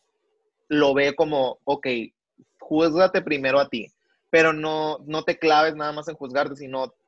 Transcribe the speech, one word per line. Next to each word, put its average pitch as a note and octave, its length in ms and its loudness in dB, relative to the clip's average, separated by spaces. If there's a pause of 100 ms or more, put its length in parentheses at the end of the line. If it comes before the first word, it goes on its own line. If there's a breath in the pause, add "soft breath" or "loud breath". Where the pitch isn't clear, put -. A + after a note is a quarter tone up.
(680)
lo D3 260 2
ve C#3 220 2
como, C#3+ 480 -2
ok, C#3 240 -2 (720)
júzgate E3+ 600 2
primero C#3 380 0
a C#3 100 0
ti, A2 180 -8 (420)
pero D#3+ 240 4
no, D#3 520 -4
no D#3 180 -6
te - 160 -2
claves D#3 360 4
nada D3+ 160 -6
más D3+ 160 -10
en D#3 80 -10
juzgarte, C#3 400 -4
sino C3 380 -8 (140)